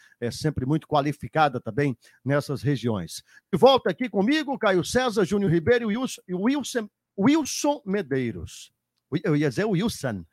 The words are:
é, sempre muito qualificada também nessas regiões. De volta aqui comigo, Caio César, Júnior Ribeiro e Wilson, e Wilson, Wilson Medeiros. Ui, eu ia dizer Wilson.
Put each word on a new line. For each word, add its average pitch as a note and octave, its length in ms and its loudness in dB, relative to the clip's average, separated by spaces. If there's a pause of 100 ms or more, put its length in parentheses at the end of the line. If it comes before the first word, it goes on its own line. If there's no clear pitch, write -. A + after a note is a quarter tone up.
(200)
é, A#2 100 -4
sempre B2+ 360 -4
muito D3+ 200 0
qualificada D3 720 0
também B2+ 380 -2 (260)
nessas C#3 380 -2
regiões. A2+ 640 -2 (260)
De - 80 0
volta B3 320 6
aqui A#3+ 200 -4
comigo, B3 480 0
Caio F#3+ 260 2
César, A#3 400 0
Júnior G3 260 0
Ribeiro G#3+ 400 2
e G3+ 60 0
Wilson, - 320 -6
e F3+ 60 -6
Wilson, A3+ 540 -2 (300)
Wilson C#4+ 680 2
Medeiros. C3 840 -4 (400)
Ui, D#3 140 -2
eu D#3+ 100 2
ia D3 140 2
dizer D#3 160 -2
Wilson. D#3+ 580 -2 (100)